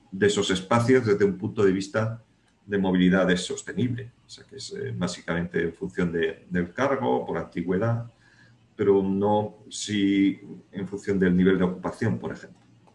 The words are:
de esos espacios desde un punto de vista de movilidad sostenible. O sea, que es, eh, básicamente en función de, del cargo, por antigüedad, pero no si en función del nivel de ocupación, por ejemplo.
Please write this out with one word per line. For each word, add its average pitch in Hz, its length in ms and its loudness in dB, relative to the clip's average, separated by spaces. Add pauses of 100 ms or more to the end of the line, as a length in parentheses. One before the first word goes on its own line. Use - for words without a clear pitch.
(100)
de 98 160 2
esos 101 240 2
espacios 117 560 2
desde 101 180 4
un 95 140 0
punto 107 260 -2
de 95 80 4
vista 110 500 -4 (440)
de 101 120 -2
movilidad 92 580 4
sostenible. - 760 -6 (160)
O - 20 -20
sea, - 160 -20
que - 120 -20
es, - 160 -14
eh, - 220 -8
básicamente 87 680 -4
en 82 100 -4
función 90 400 -4
de, 82 380 -4
del 87 240 -4
cargo, 127 500 -2
por - 140 -6
antigüedad, 98 720 -4 (680)
pero 98 260 4
no 104 540 0 (140)
si 98 680 0 (320)
en 98 160 -8
función 98 320 -4
del 90 160 4
nivel 92 240 6
de 90 60 2
ocupación, - 540 -2
por - 140 -10
ejemplo. - 260 -18 (360)